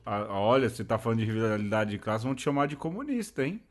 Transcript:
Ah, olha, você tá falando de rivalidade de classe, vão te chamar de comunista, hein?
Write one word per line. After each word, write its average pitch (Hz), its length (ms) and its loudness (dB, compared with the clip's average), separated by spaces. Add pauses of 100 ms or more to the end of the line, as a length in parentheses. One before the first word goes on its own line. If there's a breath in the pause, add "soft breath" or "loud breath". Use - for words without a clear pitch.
Ah, 104 240 -2
olha, 110 400 4
você 110 140 -6
tá 110 140 0
falando 113 220 0
de 110 60 2
rivalidade 107 680 0
de 101 80 -4
classe, 110 260 -2
vão 135 100 -2
te 123 60 -10
chamar 143 260 2
de 147 100 -6
comunista, 214 680 -4
hein? 196 240 -6